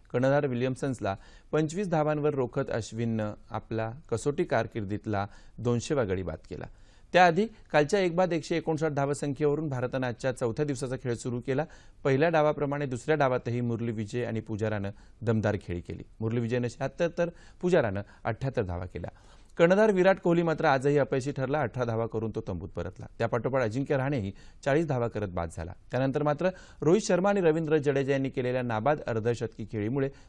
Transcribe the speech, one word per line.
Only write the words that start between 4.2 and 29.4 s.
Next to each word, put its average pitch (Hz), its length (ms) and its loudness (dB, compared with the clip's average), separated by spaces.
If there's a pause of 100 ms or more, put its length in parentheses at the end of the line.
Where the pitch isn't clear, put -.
कारकिर्दीतला 104 840 -2 (300)
दोनशेवा 120 460 0
गडी 92 200 -2
बाद 80 140 -6 (120)
केला. 82 160 -10 (480)
त्याआधी 180 340 6 (240)
कालच्या 151 280 4
एक 180 160 2
बाद 175 180 2
एकशे 165 240 -2
एकोणसाठ 160 340 0
धावसंख्येवरून 143 800 0
भारतानं 127 380 -2
आजच्या 123 240 -2
चौथ्या 123 340 -2
दिवसाचा 131 300 -4
खेळ 120 200 -4
सुरू 120 260 -4
केला. 135 240 -2 (380)
पहिल्या 139 260 4
डावाप्रमाणे 147 560 2
दुसऱ्या 127 300 -2
डावातही 123 460 2
मुरली 117 300 -2
विजय 110 340 -4
आणि 110 140 -4
पुजारानं 107 500 -4 (320)
दमदार 110 360 2 (100)
खेळी 87 140 -6
केली. 87 220 -12 (160)
मुरली 113 200 -2
विजयनं 120 280 -2
शहात्तर, 135 400 -4 (100)
तर 170 120 0 (320)
पुजारानं 131 400 2 (220)
अठ्ठ्याहत्तर 123 400 -2
धावा 90 220 -6
केल्या. 87 240 -10 (480)
कर्णधार 196 340 6
विराट 185 280 4
कोहली 170 220 2
मात्र 160 240 0
आजही 143 320 4
अपयशी 135 340 0
ठरला. 135 300 -2
अठरा 127 220 -2
धावा 113 240 -2
करून 110 280 -4
तो 113 120 -4
तंबूत 92 220 -6
परतला. - 360 -8 (120)
त्यापाठोपाठ 120 440 0
अजिंक्य 131 360 0
रहाणेही 127 340 -2 (340)
चाळीस 156 220 2
धावा 123 200 0
करत 104 200 -4
बाद 87 300 -4
झाला. 85 160 -8 (180)
त्यानंतर 135 320 0
मात्र 151 260 0 (320)
रोहित 170 200 6
शर्मा 190 280 2
आणि 202 120 2
रवींद्र 160 360 4
जडेजा 139 340 2
यांनी 135 180 0
केलेल्या 123 320 -2
नाबाद 123 400 0
अर्धशतकी 113 720 -2